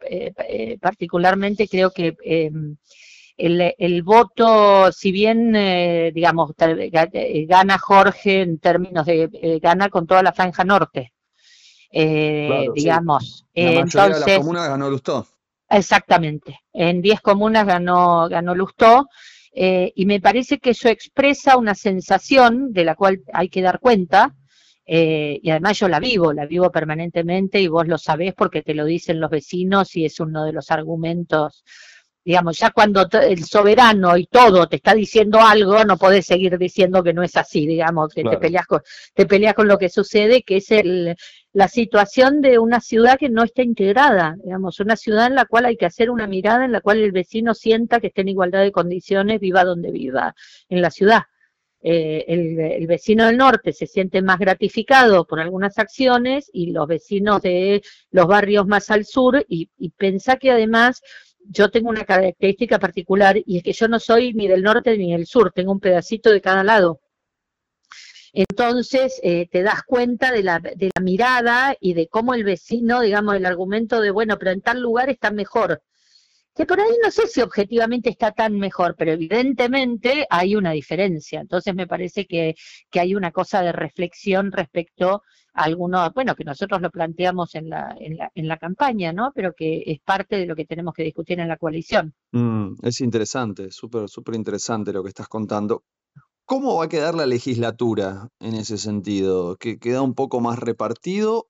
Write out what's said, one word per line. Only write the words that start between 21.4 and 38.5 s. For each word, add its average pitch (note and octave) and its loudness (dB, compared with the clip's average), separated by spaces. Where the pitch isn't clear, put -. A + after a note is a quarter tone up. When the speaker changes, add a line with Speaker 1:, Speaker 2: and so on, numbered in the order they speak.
Speaker 1:
una A3 0
sensación A#3 2
de F#3 0
la D#3+ 0
cual F#3+ 0
hay F3 -2
que F#3 -4
dar F3+ 0
cuenta, G#3 2
eh, D#3+ 0
y E3 -2
además E3 0
yo G3+ 2
la E3+ 2
vivo, F3+ 0
la D3+ -6
vivo F3 0
permanentemente, E3+ -2
y F#3+ 2
vos E3 0
lo E3+ 0
sabés E3+ -4
porque E3+ -4
te D#3 -6
lo D3+ -4
dicen E3 -4
los D#3+ -4
vecinos, F#3 -2
y E3 -2
es - -6
uno D#3 -6
de D#3 -6
los D#3 -8
argumentos. D#3+ -4
Digamos, E3+ 0
ya A3+ 2
cuando G3+ 4
t-, G#3 4
el E3+ -4
soberano G#3 4
y F3+ 0
todo G3 6
te - -6
está G3 4
diciendo G#3+ 2
algo, G#3+ 6
no G3 2
podés F#3+ 4
seguir F3+ 0
diciendo F3+ 2
que E3+ 0
no F3 -2
es E3+ -2
así, D#3 -2
digamos, D#3+ -2
que D#3+ -6
Speaker 2:
Claro. A2+ 0
Speaker 1:
te - -16
peleás E3+ -2